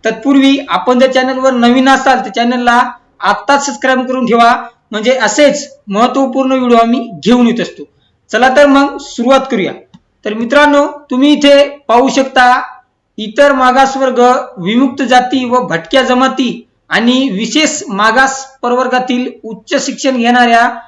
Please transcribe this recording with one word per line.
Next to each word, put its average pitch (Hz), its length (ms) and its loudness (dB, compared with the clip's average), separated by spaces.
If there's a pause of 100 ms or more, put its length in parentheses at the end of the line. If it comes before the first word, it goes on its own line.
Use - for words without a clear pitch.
तत्पूर्वी 269 540 2 (120)
आपण 247 300 0
जर 262 120 4
चॅनलवर 262 400 0
नवीन 247 380 2
असाल 262 300 2
तर - 100 -8
चॅनलला 240 440 -2 (460)
आत्ताच - 460 -2
सबस्क्राईब 262 360 -2
करून 254 240 -4
ठेवा, 233 260 2 (400)
म्हणजे 220 220 -2
असेच 262 500 0 (240)
महत्त्वपूर्ण 254 640 -2
व्हिडिओ 247 260 2
आम्ही 233 220 2 (160)
घेऊन 233 320 2
येत 226 120 -2
असतो. 160 240 -10 (480)
चला 240 240 2
तर 285 100 6
मग 277 320 2
सुरुवात 262 540 -2
करूया. 190 200 -4 (540)
तर 214 80 -6
मित्रांनो, 285 520 2 (260)
तुम्ही 269 200 2
इथे 285 320 4 (240)
पाहू 247 220 2
शकता, 262 360 2 (720)
इतर 247 360 0
मागासवर्ग, 262 680 0 (360)
विमुक्त 233 460 0
जाती 254 420 0
व 247 160 0
भटक्या 175 420 -2
जमाती 247 640 -4 (220)
आणि 233 280 0 (120)
विशेष 294 600 -4
मागास 226 500 0 (220)
प्रवर्गातील 247 680 -2 (160)
उच्च 240 420 -6
शिक्षण 269 320 -4
घेणाऱ्या 233 520 2 (180)